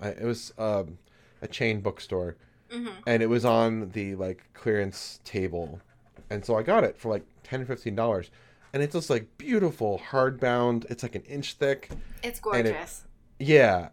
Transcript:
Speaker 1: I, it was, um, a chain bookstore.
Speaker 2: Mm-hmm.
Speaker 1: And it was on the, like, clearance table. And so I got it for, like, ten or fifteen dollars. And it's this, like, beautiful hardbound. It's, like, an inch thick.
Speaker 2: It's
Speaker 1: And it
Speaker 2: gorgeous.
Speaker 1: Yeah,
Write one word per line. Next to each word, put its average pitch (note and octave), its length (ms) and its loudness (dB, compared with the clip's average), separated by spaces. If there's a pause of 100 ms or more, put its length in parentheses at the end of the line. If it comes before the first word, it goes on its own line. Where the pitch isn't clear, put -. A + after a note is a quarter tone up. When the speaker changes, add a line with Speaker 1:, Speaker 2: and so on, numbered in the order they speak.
Speaker 1:
I, G#2 80 -4
it G2 140 -8
was, A#2 340 -4
um, G2+ 400 -2 (440)
a A2 60 -8
chain A2 340 -2
bookstore. F#2 560 -4 (340)
Speaker 2:
Mm-hmm. A#3+ 180 -8 (160)
Speaker 1:
And A#2 160 4
it A2+ 60 4
was A#2 180 2
on A2+ 460 4
the, G2 240 -6
like, F#2 380 -6
clearance G2+ 680 -2
table. E2+ 560 -4 (500)
And G#2 160 -6
so A2+ 120 0
I A2+ 60 0
got G3+ 200 4
it G#2 140 0
for, A2+ 120 -6
like, G#2 140 -2 (200)
ten C3 180 -6
or B2 40 -8
fifteen B2 300 -6
dollars. A2 360 0 (420)
And C#3 80 0
it's D3 120 -2
this, E3 160 -2
like, A#2+ 280 -2
beautiful D#3+ 720 0
hardbound. B2 800 2
It's, A#2+ 140 -8
like, A#2 120 -6
an - 80 -8
inch C#3+ 300 -10
thick. C#3 360 0 (340)
Speaker 2:
It's A#3+ 160 -6 (120)
Speaker 1:
And A#3 160 2
it A3 60 2
Speaker 2:
gorgeous. - 300 -12 (340)
Speaker 1:
Yeah, B2 560 6